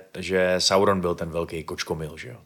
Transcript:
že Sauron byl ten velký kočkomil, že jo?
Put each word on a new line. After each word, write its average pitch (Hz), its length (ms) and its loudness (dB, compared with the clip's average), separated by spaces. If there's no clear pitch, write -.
že 92 380 2
Sauron 98 440 4
byl 87 140 0
ten 85 140 -6
velký 82 340 -4
kočkomil, 80 540 -6
že 64 120 -14
jo? 60 60 -14